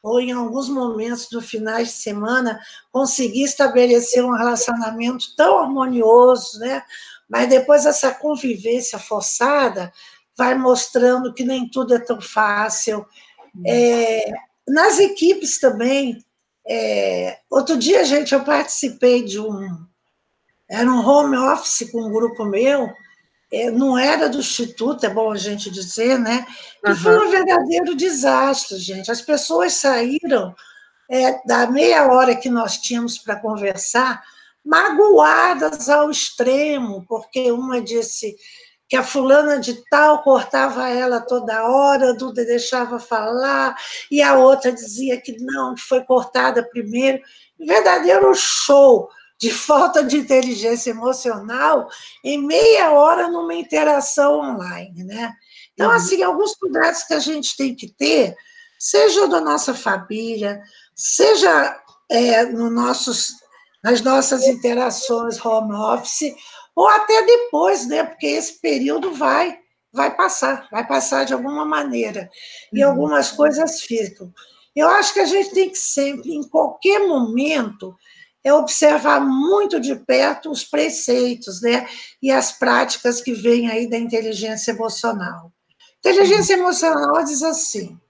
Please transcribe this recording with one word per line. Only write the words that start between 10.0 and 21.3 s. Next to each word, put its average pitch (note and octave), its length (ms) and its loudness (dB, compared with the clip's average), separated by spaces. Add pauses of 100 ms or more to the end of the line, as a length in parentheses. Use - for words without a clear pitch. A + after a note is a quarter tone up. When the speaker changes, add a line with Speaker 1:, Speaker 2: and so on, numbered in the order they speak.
Speaker 1:
vai B3+ 180 0
mostrando B3+ 760 0
que - 80 -8
nem B3 260 -4
tudo B3 260 -2
é A#3+ 40 0
tão A#3 220 -6
fácil. G#3+ 840 -2 (480)
Speaker 2:
Uhum. F3+ 140 -18
Speaker 1:
É, A#3 680 2 (360)
nas E4+ 320 4
equipes G4 580 2
também, B3 680 0 (440)
é, A2 680 -4 (120)
outro C4+ 260 0
dia, D#4+ 280 4
gente, C#4+ 280 0
eu C4+ 120 0
participei B3+ 800 0
de G3+ 160 -8
um, G3+ 280 -8 (1000)
era A#3 200 -2
um B3 160 2
home C#4 320 4